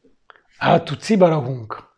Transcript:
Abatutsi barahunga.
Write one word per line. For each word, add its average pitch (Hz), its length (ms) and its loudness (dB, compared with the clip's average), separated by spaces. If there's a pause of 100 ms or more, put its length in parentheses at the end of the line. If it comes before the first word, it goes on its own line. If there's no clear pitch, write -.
(600)
Abatutsi 156 560 0
barahunga. 135 600 0 (220)